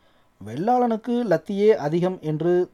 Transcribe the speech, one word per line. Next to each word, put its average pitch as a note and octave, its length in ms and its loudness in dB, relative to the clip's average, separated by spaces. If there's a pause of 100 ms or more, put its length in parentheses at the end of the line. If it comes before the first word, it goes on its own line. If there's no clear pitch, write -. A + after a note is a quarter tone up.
(460)
வெள்ளாளனுக்கு A#3 800 0
லத்தியே G3 440 0
அதிகம் F3 520 0
என்று E3+ 540 0